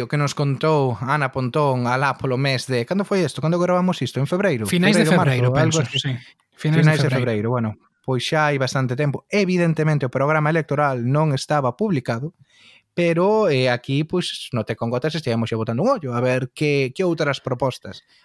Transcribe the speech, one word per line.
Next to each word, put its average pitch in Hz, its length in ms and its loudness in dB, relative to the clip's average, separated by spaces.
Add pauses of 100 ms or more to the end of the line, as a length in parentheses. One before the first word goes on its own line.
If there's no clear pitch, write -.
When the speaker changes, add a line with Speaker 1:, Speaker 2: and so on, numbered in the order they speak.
Speaker 1:
o - 80 -8
que 147 80 0
nos 143 160 -2
contou 143 640 0
Ana 135 320 -2
Pontón 127 560 0
alá 131 320 0
polo 127 160 -2
mes 135 320 -2
de... 123 160 0
Cando 190 240 -2
foi 190 160 0
isto? - 160 -6
Cando 160 160 0
gravamos 180 480 0
isto? 123 160 -4
En 139 80 -2
febreiro? 170 400 0
Speaker 2:
Finais 185 240 4
de - 160 4
Speaker 1:
Febreiro, 127 400 4
Speaker 2:
febreiro, - 80 -
Speaker 1:
marzo, 156 240 2
algo 123 80 -2
Speaker 2:
penso, - 80 -8
Speaker 1:
así. - 80 -2
Speaker 2:
sí. 135 80 -2 (400)
Finais 160 320 2
Speaker 1:
Finais 156 160 4
Speaker 2:
de 151 80 2
Speaker 1:
de - 0 -
Speaker 2:
febreiro. 131 80 0
Speaker 1:
febreiro, 117 320 0
bueno, 117 220 0 (340)
pois 127 220 -2
xa 151 240 2
hai 143 100 0
bastante 131 380 0
tempo. 143 340 -2
Evidentemente 165 720 2
o 127 80 -2
programa 151 400 2
electoral 139 540 0
non 151 260 2
estaba 135 480 -2
publicado, 143 540 -4 (580)
pero, 180 560 2
eh, 127 240 4
aquí, 135 320 -2
pois, - 480 -6
no 113 160 -2
Te 117 80 -2
con 117 160 -4
Gotas 151 240 -2
estivemos 117 320 -2
xa 113 80 -4
botando 113 240 -4
un 202 160 0
ollo 143 160 -8
a 120 80 -2
ver 127 320 -2
que, 143 400 0
que 190 140 -2
outras 160 340 -2
propostas 123 640 -4 (220)